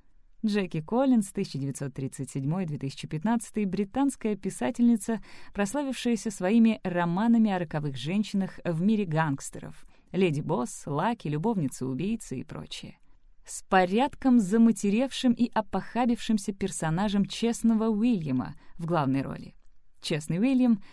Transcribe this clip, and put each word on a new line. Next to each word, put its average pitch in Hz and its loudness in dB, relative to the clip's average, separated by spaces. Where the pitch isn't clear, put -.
Джеки 196 -2
Коллинз, 233 2
тысяча - -6
девятьсот 139 -6
тридцать 135 -8
седьмой, 156 -2
две 147 -6
тысячи 139 -8
пятнадцатый, 214 0
британская 208 -2
писательница, 233 0
прославившаяся 233 -2
своими 220 4
романами 196 2
о 185 0
роковых 151 -4
женщинах 190 -2
в 170 -2
мире 208 2
гангстеров. 156 -4
«Леди 170 2
Босс», 220 -4
«Лаки», 175 -2
«Любовница 151 -2
убийцы» 160 -6
и - -10
прочее. - -14
С - -12
порядком 226 4
заматеревшим 226 4
и 240 0
опохабившимся 220 0
персонажем 196 0
честного 226 0
Уильяма 196 0
в 165 -10
главной 139 2
роли. - -10
«Честный 160 -2
Уильям» — 247 4